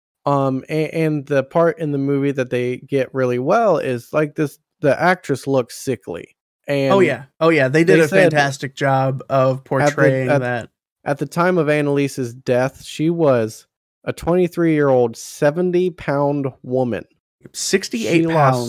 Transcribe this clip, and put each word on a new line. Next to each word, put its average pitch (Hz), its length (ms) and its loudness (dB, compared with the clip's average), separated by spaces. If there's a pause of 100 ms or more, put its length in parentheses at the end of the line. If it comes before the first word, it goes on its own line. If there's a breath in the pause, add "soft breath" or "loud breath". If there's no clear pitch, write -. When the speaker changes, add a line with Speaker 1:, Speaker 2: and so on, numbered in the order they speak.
(260)
Speaker 1:
Um, 135 420 0
a-, 156 220 -4
and 156 360 -2
the 139 160 0
part 170 380 0
in 156 120 -4
the 143 60 -2
movie 139 340 0
that 131 180 -4
they 123 260 -2
get 135 380 -4
really 123 240 0
well 180 400 2
is, 123 340 -6
like, 151 240 -2
this, 151 220 -4 (220)
the 139 200 2
actress 165 460 0
looks 135 300 -2
sickly. - 600 -8 (320)
And 139 240 0
Speaker 2:
Oh, 196 80 6
yeah. 139 240 0 (160)
Oh, 160 80 4
yeah. 147 200 4
They 160 160 4
did 175 140 6
Speaker 1:
they 165 60 4
Speaker 2:
a 151 40 2
Speaker 1:
said 185 240 4
Speaker 2:
fantastic 143 440 -2
job 135 540 0
of 131 280 2
Speaker 1:
at 135 60 -20
the, - 40 -14
Speaker 2:
portraying 139 600 2
Speaker 1:
at, 143 140 2
Speaker 2:
that. 123 280 -6 (340)
Speaker 1:
at 139 140 -4
the 151 80 -6
time 180 320 0
of 147 100 0
Annalise's 143 640 -2
death, 127 500 -2
she - 260 -4
was 131 560 0 (380)
a - 80 -6
twenty-three-year-old, 156 1040 0
seventy-pound 147 1400 -2 (100)
woman. 123 420 -4 (480)
Speaker 2:
Sixty-eight 196 680 -2
Speaker 1:
She 165 60 0
lost 147 300 2 (120)